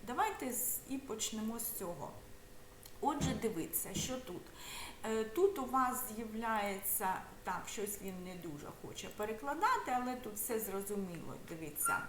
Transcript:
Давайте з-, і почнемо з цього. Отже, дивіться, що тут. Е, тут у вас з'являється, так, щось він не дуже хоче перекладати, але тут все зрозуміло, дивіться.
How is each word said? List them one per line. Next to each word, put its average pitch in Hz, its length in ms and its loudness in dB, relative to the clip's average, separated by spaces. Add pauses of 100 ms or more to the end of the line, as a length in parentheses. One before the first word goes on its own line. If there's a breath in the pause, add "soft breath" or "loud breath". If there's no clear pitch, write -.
Давайте 285 460 2
з-, - 260 0 (100)
і 269 80 0
почнемо 220 640 -2
з - 120 -2
цього. 170 400 -4 (880)
Отже, 262 400 6
дивіться, 165 520 0
що 254 240 0
тут. 185 240 -6 (640 loud breath)
Е, 220 180 2
тут 359 360 6
у 254 60 0
вас 254 380 4 (120)
з'являється, 214 1040 2 (220)
так, 180 240 0
щось - 340 -4
він 185 220 -4
не 185 120 -6
дуже 165 320 -6 (140)
хоче 175 280 -8
перекладати, 285 840 2 (100)
але 254 140 0
тут 214 180 -6
все 220 260 0
зрозуміло, 196 760 -2 (160)
дивіться. 160 600 2